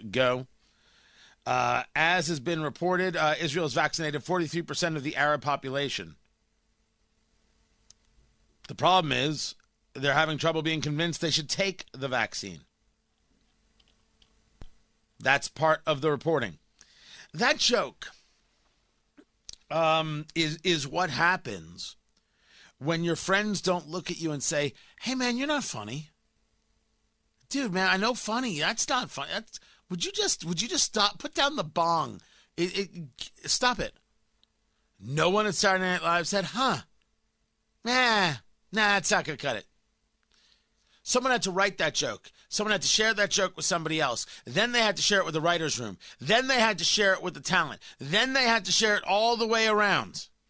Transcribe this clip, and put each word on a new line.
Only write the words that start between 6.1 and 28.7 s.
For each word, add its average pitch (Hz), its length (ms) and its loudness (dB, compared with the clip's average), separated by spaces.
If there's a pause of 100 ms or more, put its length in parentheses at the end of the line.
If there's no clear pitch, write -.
The - 60 -12
problem 165 380 4
is 135 420 -2 (400)
they're 135 220 0
having 156 240 2
trouble 160 240 0
being 156 180 -2
convinced 151 400 -2
they 165 80 0
should 147 200 -2
take - 420 -4
the 131 160 -8
vaccine. 104 540 -4 (2500)
That's 131 280 2
part 156 380 2
of 147 160 -2
the 156 80 2
reporting. 135 480 -2 (720)
That 247 280 0
joke, 196 480 0 (1600)
um, 156 640 2
is, 156 300 0
is 156 240 0
what 165 240 -2
happens 123 840 -2 (840)
when 165 240 -2
your 170 120 0
friends 196 460 0
don't 175 260 0
look 165 220 -8
at 170 100 -6
you 160 120 -2
and 143 100 -4
say, 147 320 0 (280)
"Hey, 247 120 -4
man, 247 240 0
you're 269 80 -2
not 294 180 0
funny." 123 460 -8 (1400)
"Dude, 262 220 -2
man, 190 160 2
I 185 100 4
know 220 180 2
funny. 220 440 -2
That's 196 300 -2